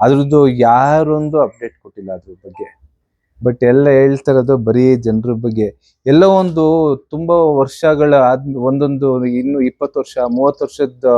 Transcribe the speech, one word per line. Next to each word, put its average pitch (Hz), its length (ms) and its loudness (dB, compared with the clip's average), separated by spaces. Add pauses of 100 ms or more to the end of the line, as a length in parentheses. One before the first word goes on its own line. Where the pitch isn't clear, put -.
ಅದ್ರದ್ದು 143 460 2
ಯಾರೊಂದು 147 920 2
ಅಪ್ಡೇಟ್ 117 400 -6
ಕೊಟ್ಟಿಲ್ಲ 98 300 -18
ಅದ್ರ 92 200 -16
ಬಗ್ಗೆ. 95 480 -20 (640)
But 123 220 -2
ಎಲ್ಲ 139 240 2
ಹೇಳ್ತಾ 135 420 2
ಇರೋದು 131 260 0
ಬರೀ 123 380 2
ಜನರ 117 360 -4
ಬಗ್ಗೆ. 110 760 -6
ಎಲ್ಲೋ 160 240 4
ಒಂದು 160 680 0 (160)
ತುಂಬಾ 165 240 -4
ವರ್ಷಗಳ 147 760 0
ಆದ್-, 135 420 2
ಒಂದೊಂದು 135 720 -2
ಇನ್ನು 127 360 -4
ಇಪ್ಪತ್ತು 139 380 -4
ವರ್ಷ, - 180 -8 (120)
ಮೂವತ್ತು 135 360 -2
ವರ್ಷದ 127 380 -8 (140)